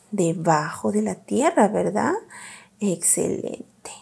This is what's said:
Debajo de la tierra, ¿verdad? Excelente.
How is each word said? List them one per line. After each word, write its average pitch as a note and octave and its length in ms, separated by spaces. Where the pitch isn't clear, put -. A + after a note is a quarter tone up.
Debajo E3 800
de G#3 120
la G#3 140
tierra, C4 520
¿verdad? G3+ 460
Excelente. - 1080